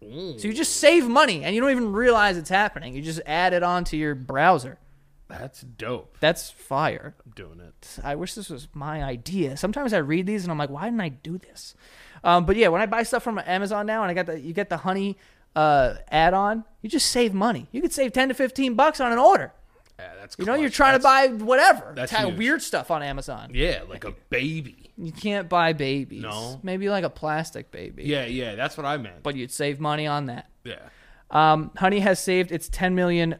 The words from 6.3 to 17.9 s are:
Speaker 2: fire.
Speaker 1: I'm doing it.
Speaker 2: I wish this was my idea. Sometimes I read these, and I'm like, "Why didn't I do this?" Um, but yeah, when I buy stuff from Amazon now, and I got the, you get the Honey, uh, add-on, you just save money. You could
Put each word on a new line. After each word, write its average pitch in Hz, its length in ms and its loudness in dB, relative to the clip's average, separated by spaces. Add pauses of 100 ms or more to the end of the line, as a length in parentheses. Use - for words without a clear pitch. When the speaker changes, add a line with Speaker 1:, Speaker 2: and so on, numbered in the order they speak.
Speaker 2:
fire. - 640 -4 (100)
Speaker 1:
I'm 120 120 -20
doing 85 240 -18
it. - 420 -20
Speaker 2:
I 143 140 -6
wish 175 180 -8
this 202 160 -14
was 139 240 -16
my 151 300 -8
idea. 135 520 -4
Sometimes 214 360 -2
I 196 60 4
read 160 280 0
these, 208 160 -4
and 175 80 -6
I'm 151 80 -4
like, 143 120 -4
"Why 151 160 -8
didn't 233 140 -4
I 170 100 -4
do 160 280 -10
this?" - 380 -20 (480)
Um, 175 200 6
but 196 120 2
yeah, 220 100 6
when 170 160 4
I 226 40 0
buy 226 180 0
stuff 233 180 -2
from 214 160 -4
Amazon 202 480 -2
now, 220 160 -2
and 185 80 0
I 170 40 -4
got 180 120 -2
the, 165 120 -6
you 151 140 -10
get 202 160 -4
the 165 100 -4
Honey, 196 380 -2 (380)
uh, 147 400 4 (160)
add-on, 196 540 2 (180)
you 220 80 -12
just - 220 0
save 240 200 2
money. 196 380 -2
You 254 100 -8
could 339 120 -2